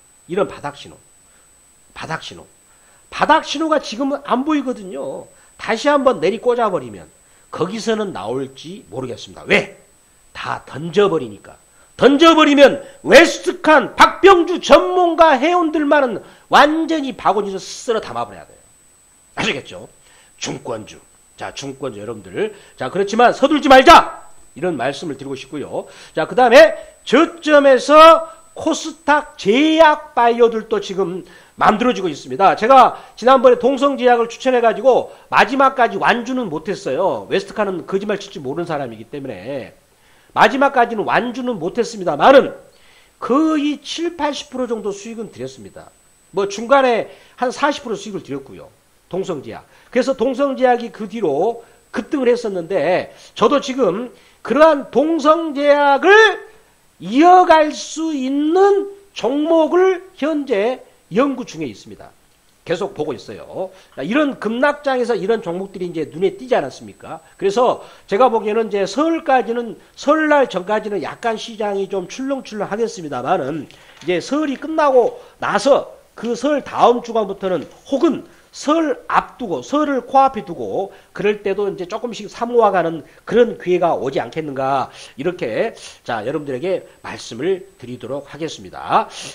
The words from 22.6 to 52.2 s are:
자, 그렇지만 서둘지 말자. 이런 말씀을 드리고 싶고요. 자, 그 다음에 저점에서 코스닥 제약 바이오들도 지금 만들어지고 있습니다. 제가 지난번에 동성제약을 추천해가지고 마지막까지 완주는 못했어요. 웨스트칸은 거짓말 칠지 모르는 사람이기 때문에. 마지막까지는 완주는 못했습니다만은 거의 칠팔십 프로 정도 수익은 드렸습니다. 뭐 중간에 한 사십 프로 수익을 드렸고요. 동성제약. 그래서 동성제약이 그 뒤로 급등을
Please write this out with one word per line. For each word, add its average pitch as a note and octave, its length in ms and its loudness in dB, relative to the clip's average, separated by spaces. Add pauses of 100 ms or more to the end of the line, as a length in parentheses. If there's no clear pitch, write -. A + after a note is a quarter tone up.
자, C3 140 -8
그렇지만 G3+ 420 2
서둘지 D4 360 0
말자. C4+ 560 8 (320)
이런 F3 200 -6
말씀을 C#3 400 -6
드리고 C3+ 180 -10
싶고요. C3 520 -10 (280)
자, D#3+ 120 -2
그 - 80 -10
다음에 B3 420 6 (280)
저점에서 D4+ 1300 6 (240)
코스닥 - 840 -4
제약 D4+ 760 2
바이오들도 A3+ 640 0
지금 F#3 440 -6 (320)
만들어지고 G3 520 2
있습니다. D3 480 0
제가 A#3+ 460 6 (140)
지난번에 B3 420 4
동성제약을 B3 720 2
추천해가지고 A3+ 840 0 (140)
마지막까지 A#3 680 2
완주는 A#3 520 -2
못했어요. D#3+ 800 -4
웨스트칸은 F#3+ 560 -4
거짓말 G3+ 340 -4
칠지 - 180 -18
모르는 D#3 280 -8
사람이기 C3 380 -8
때문에. A#2+ 680 -12 (600)
마지막까지는 A#3 720 2
완주는 A3+ 540 -4
못했습니다만은 F3 960 2 (640)
거의 D4 640 -2
칠팔십 D#4+ 680 -8
프로 B3+ 160 -8
정도 G#3 260 -6
수익은 A3 400 -14
드렸습니다. G#2 580 -16 (420)
뭐 G3+ 160 -4
중간에 A#3 680 0 (200)
한 B3 140 -4
사십 C#4+ 340 -4
프로 A3+ 100 -8
수익을 G3+ 300 -10
드렸고요. G#2 440 -14 (400)
동성제약. C3+ 560 -8 (260)
그래서 C4 240 0
동성제약이 B3 760 0
그 G#3+ 180 -12
뒤로 G3 560 -4 (280)
급등을 B3 360 -4